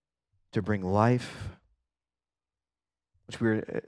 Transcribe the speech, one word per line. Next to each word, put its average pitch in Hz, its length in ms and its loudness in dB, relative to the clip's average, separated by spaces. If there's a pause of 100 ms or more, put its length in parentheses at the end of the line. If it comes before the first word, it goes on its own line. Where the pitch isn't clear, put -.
(520)
to 110 100 0
bring 98 200 0
life, 107 680 2 (1800)
which - 140 -10
we 113 80 2
are 110 100 2 (300)